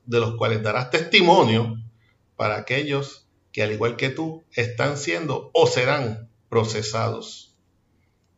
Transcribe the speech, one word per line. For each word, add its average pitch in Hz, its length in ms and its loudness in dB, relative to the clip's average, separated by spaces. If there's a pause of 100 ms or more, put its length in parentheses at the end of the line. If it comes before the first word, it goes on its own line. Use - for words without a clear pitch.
de 120 120 0
los 113 160 0
cuales 110 300 0
darás 120 260 -2
testimonio 165 880 4 (580)
para 107 220 -2
aquellos 139 720 -4 (240)
que, 107 100 -2
al 107 80 0
igual 113 260 -2
que 135 120 -2
tú, 160 440 -6
están 123 440 -2
siendo 160 580 -6
o 165 140 6
serán 127 600 -2 (200)
procesados. 110 1040 -4 (840)